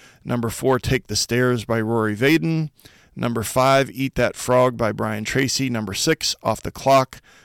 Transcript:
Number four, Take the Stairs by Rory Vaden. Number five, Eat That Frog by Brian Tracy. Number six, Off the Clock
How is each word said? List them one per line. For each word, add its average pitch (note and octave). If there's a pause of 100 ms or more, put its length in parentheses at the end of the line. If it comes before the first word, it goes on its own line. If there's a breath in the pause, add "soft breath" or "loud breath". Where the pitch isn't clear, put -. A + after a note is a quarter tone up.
(260 loud breath)
Number A#2+
four, B2+
Take -
the G#2
Stairs B2
by A2+
Rory A2
Vaden. D#3+ (460 soft breath)
Number A#2+
five, C3+
Eat C3
That A#2+
Frog B2+
by A2
Brian G#2+
Tracy. C3
Number G#2+
six, -
Off A2
the G#2+
Clock C3+ (240 soft breath)